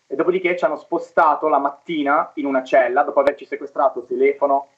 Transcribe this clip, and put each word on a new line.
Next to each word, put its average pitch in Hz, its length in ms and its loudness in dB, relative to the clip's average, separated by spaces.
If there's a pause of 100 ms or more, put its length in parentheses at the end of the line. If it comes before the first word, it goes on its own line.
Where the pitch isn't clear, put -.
e - 80 -10
dopodiché 175 420 0
ci 165 80 -2
hanno 151 100 0
spostato 160 720 0
la 147 100 2
mattina 147 800 -2
in 143 100 -4
una 131 180 0
cella, 131 400 2
dopo - 180 0
averci 139 240 -4
sequestrato 135 580 -4
telefono, 135 640 0 (100)